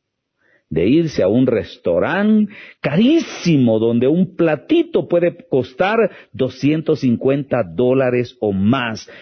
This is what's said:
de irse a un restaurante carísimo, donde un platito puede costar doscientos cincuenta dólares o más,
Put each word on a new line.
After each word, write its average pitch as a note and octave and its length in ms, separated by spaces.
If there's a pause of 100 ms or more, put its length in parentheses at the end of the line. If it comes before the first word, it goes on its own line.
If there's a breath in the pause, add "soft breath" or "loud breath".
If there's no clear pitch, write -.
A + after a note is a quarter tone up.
(680)
de D#2+ 180
irse D3+ 360
a F#2 40
un B2 180
restaurante C#3+ 1040 (300 loud breath)
carísimo, D#3 960
donde A#2 280
un F3+ 280
platito G3 720
puede F3 400
costar F#3 640 (220 loud breath)
doscientos C#3+ 680
cincuenta C3 600
dólares B2 760
o G#2+ 120
más, A2 580 (120 loud breath)